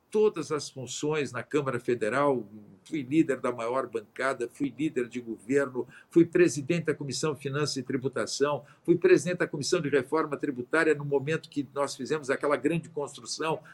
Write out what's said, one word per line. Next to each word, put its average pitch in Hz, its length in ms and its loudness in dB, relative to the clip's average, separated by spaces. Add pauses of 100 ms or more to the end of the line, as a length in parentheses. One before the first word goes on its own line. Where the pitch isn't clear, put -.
(120)
todas 208 400 2
as 147 180 -4
funções 135 640 -4
na 120 120 -8
Câmara 139 360 0
Federal, 120 680 0 (380)
fui 160 160 -6
líder 131 400 2
da 127 100 0
maior 120 360 -2
bancada, 120 680 -4
fui 139 240 -4
líder 131 320 -2
de 123 100 -8
governo, 123 680 -2 (240)
fui 170 140 8
presidente 165 640 2
da 147 100 0
Comissão 147 380 -4
de - 80 -12
Finanças 143 340 -4
e 131 80 -4
Tributação, 135 800 -2 (200)
fui 170 120 4
presidente 175 440 6
da 165 80 0
Comissão 165 340 -2
de 143 80 -2
Reforma 147 480 0
Tributária 147 580 0
no 143 80 -8
momento 143 460 -2
que 143 240 -4
nós 139 220 -2
fizemos 131 340 -4
aquela 143 260 2
grande 156 320 0
construção, 143 720 -6 (140)